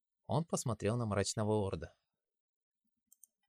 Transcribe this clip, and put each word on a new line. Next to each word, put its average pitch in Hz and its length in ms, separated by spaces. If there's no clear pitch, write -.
Он 147 200
посмотрел 113 520
на 120 80
Мрачного 104 600
Орда. - 260